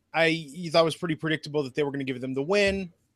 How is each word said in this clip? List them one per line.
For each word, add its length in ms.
I, 120
you 440
thought 120
it 20
was 120
pretty 200
predictable 480
that 100
they 80
were 80
gonna 140
give 160
them 120
the 100
win. 500